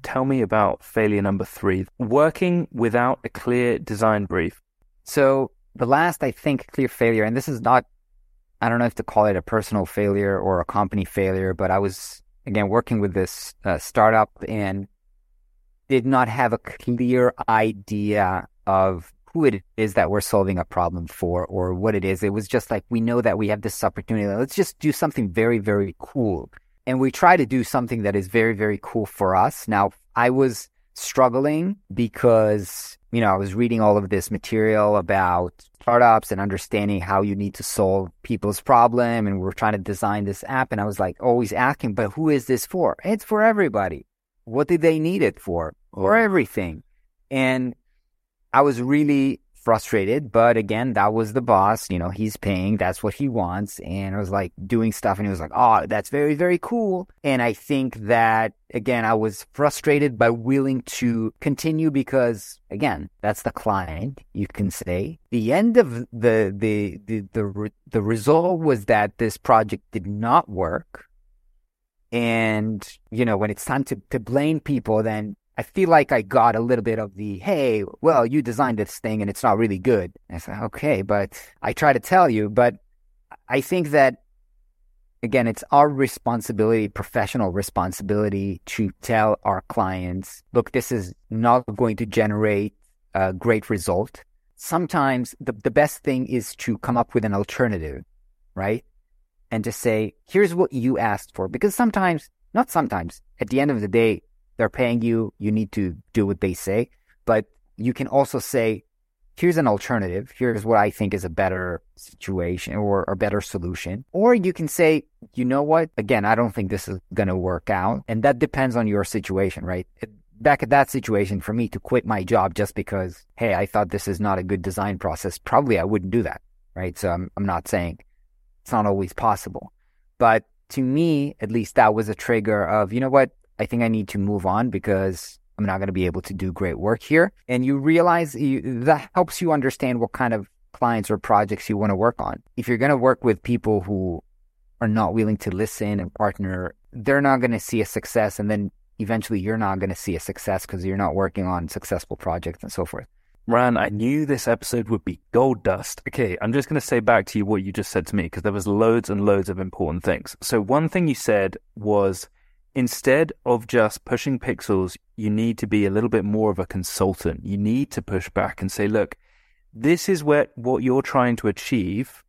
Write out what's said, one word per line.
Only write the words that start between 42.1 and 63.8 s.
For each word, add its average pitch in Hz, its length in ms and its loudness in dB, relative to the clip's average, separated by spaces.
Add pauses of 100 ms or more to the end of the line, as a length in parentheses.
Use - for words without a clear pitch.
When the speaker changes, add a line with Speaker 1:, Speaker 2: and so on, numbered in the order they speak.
Speaker 2:
who 156 180 0
is 139 160 0
this 127 200 0
for?" 165 380 -2
It's 208 200 -2
for 214 180 0
everybody. 110 640 0 (380)
What 135 240 -2
do 175 100 2
they 160 200 4
need 170 240 0
it 156 160 0
for? 85 360 -6 (200)
For 98 220 2
Speaker 1:
Yeah. 233 80 4
Speaker 2:
everything. 110 580 -2 (480)
And 131 440 0 (800)
I 131 80 8
was 139 180 2
really 139 600 2 (120)
frustrated, 113 800 0
but 113 240 6
again, 110 380 -2
that 104 180 4
was 110 220 -2
the 127 80 0
boss, 107 480 4
you 90 80 -2
know, 87 100 -4
he's 104 300 -6
paying, 98 400 -2
that's 90 240 -2
what 104 100 -2
he 143 160 -4
wants. 101 520 -4
And 98 360 -8
I - 20 -4
was, 98 120 -6
like, 95 240 -2 (120)
doing 113 260 2
stuff 98 260 -2
and 104 80 -2
he 101 40 -2
was 92 100 -4
like, 78 140 -8
"Oh, 110 320 4
that's 104 220 -2
very, 147 260 0
very 175 240 0
cool." 196 520 -4 (120)
And 131 200 0
I 120 100 0
think 131 440 -2
that, 113 580 2 (180)
again, 117 320 -2
I 110 80 2
was 110 400 -2
frustrated 143 640 0
but 117 180 4
willing 131 480 0
to 117 580 -2
continue 156 500 0
because, 127 680 -2 (120)
again, 101 400 -4 (100)
that's - 220 -2
the 113 100 -4
client, 98 680 -4 (100)